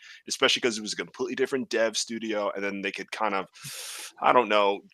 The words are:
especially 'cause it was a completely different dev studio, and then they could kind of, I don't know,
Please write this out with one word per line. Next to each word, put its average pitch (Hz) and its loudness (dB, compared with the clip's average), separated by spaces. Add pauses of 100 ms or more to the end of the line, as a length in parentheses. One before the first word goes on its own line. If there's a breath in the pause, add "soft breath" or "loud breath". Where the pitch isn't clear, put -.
(280 soft breath)
especially - 2
'cause 117 2
it 110 -8
was 101 -6
a 82 -10
completely 117 -6
different 127 -2
dev 110 2
studio, 107 -4
and 98 -8
then 98 -4
they 98 -2
could - -10
kind 107 0
of, 95 -2 (760 loud breath)
I 139 6
don't 123 6
know, 101 4 (140)